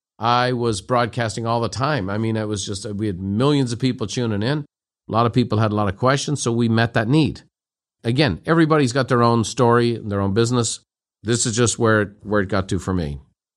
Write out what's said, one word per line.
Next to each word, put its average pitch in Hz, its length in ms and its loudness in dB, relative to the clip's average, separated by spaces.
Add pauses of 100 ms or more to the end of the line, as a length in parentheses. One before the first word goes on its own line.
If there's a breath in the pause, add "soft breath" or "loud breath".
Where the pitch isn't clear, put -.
(180)
I 123 340 2
was 117 300 -2
broadcasting 120 640 -2
all 117 160 0
the 113 80 -2
time. 120 400 -2
I 101 80 -4
mean, 113 180 -2
it 110 100 -2
was 104 200 -4
just, 101 200 -8
we 107 220 -4
had 92 140 -4
millions 123 500 0
of 113 80 -6
people 123 260 -2
tuning 107 380 -2
in. 147 220 -2 (420)
A - 40 -10
lot 113 140 2
of 113 60 2
people 120 280 0
had 107 120 2
a 104 40 -2
lot 104 120 0
of 95 100 -4
questions, 139 440 0
so 120 100 -2
we 117 160 2
met 113 280 2
that 113 120 0
need. 143 360 0 (600)
Again, 120 420 0
everybody's 156 460 4
got 127 160 -2
their 120 160 2
own 117 220 4
story, 120 500 2
their 101 240 -4
own 98 140 0
business. 117 480 0 (420)
This 117 220 0
is 113 100 -2
just 117 240 2
where, 107 440 2
where 101 180 0
it 92 80 -6
got 95 200 -2
to 95 100 -2
for 95 140 -4
me. 73 280 -4 (360)